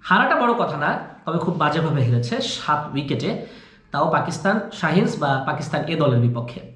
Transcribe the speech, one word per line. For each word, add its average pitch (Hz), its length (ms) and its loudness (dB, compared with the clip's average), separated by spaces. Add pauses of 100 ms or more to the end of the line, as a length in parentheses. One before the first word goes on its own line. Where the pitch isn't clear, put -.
হারাটা 254 360 2
বড় 240 180 2
কথা 151 220 -2
না, 151 220 -2 (260)
তবে 165 140 -2
খুব 170 180 -2
বাজেভাবে 151 460 2
হেরেছে 120 380 2
সাত 147 540 -2
উইকেটে, 151 520 -4 (440)
তাও 151 200 0
পাকিস্তান 175 500 0 (120)
শাহিনস 175 460 2
বা 135 280 2
পাকিস্তান - 380 -2
এ 165 120 -2
দলের 120 240 4
বিপক্ষে। 117 400 0 (160)